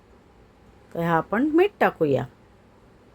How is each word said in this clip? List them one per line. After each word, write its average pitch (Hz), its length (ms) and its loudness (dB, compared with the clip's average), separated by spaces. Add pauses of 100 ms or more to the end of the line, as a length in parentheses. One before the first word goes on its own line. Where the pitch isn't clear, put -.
(960)
तर - 40 -8
ह्या 170 120 -2
आपण 208 420 0
मीठ 370 260 2
टाकूया 143 460 0 (880)